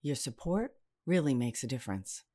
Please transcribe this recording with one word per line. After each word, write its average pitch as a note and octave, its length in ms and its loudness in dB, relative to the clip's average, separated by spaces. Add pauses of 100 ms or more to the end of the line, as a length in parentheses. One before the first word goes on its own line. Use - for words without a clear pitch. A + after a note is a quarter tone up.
Your C#3+ 120 0
support F3+ 600 -2 (320)
really D#3+ 260 4
makes A#2+ 300 0
a A#2+ 40 -4
difference. G#2 560 -6 (120)